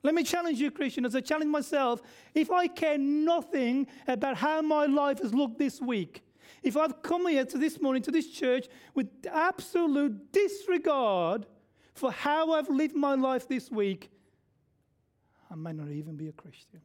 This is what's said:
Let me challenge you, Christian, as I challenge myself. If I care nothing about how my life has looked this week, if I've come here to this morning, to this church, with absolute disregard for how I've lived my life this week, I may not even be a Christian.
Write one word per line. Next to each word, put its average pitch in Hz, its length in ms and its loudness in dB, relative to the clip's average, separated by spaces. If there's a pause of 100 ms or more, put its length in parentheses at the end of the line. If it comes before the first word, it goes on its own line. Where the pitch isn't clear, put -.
Let 302 140 2
me 339 80 2
challenge 330 380 -2
you, 294 100 0
Christian, 262 340 -2
as 233 80 -2
I 262 60 0
challenge 302 320 -2
myself. 269 500 0 (320)
If 311 180 2
I 359 160 4
care 320 300 0
nothing 277 880 0 (220)
about 254 300 -2
how 311 240 2
my 302 240 2
life 285 340 2
has 226 140 -4
looked 254 260 0
this 277 220 -2
week, 233 420 -4 (400)
if 247 140 0
I've 311 240 0
come 349 260 0
here 277 160 2
to 262 140 -6
this 311 240 -2
morning, 262 220 2
to 294 80 -4
this 320 200 0
church, 254 360 0 (280)
with 247 140 0 (200)
absolute 311 1040 0
disregard 262 1120 2 (500)
for 254 160 -2
how 320 420 0
I've 302 160 0
lived 294 260 0
my 277 200 2
life 262 340 0
this 254 200 -4
week, 202 400 -2 (1400)
I 170 40 -14
may 160 180 -10
not 151 160 -10
even 151 260 -10
be 156 140 -10
a - 20 -14
Christian. - 540 -20